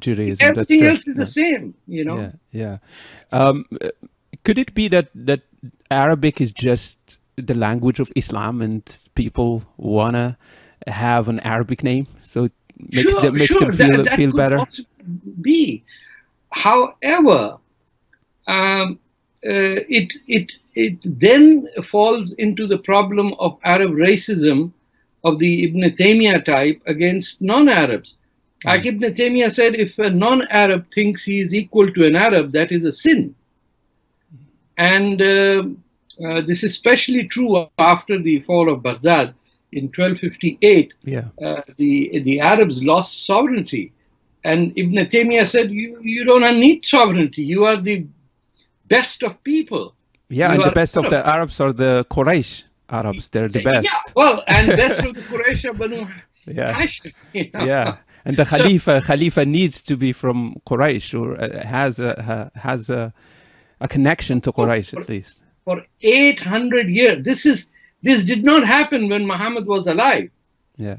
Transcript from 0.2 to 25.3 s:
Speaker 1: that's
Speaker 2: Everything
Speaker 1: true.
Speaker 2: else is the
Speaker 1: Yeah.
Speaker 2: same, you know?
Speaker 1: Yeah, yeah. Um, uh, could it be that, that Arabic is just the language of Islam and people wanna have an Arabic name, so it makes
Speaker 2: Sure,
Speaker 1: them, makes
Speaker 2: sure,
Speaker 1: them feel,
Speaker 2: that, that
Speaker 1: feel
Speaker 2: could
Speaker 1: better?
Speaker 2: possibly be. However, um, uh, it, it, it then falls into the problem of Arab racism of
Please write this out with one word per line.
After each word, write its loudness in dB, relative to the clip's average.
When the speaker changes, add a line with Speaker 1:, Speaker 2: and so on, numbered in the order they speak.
Speaker 1:
that's 4
Speaker 2:
Everything 4
Speaker 1:
true. 6
Speaker 2:
else -2
is -8
the -2
Speaker 1:
Yeah. -8
Speaker 2:
same, -2
you -4
know? -6
Speaker 1:
Yeah, -12
yeah. -10
Um, 2
uh, -6
could 0
it -12
be -2
that, 0
that 0
Arabic 0
is -2
just -4
the -6
language -2
of -4
Islam -4
and -6
people -2
wanna -2
have -2
an -4
Arabic -4
name, -2
so -4
it -2
makes -4
Speaker 2:
Sure, 2
Speaker 1:
them, 2
makes 2
Speaker 2:
sure, 4
Speaker 1:
them 2
feel, 4
Speaker 2:
that, 2
that 0
Speaker 1:
feel 0
Speaker 2:
could -2
Speaker 1:
better? 0
Speaker 2:
possibly -10
be. 0
However, 2
um, -2
uh, -2
it, -4
it, -4
it -2
then 6
falls 0
into -2
the 0
problem 0
of -2
Arab 2
racism 0
of 0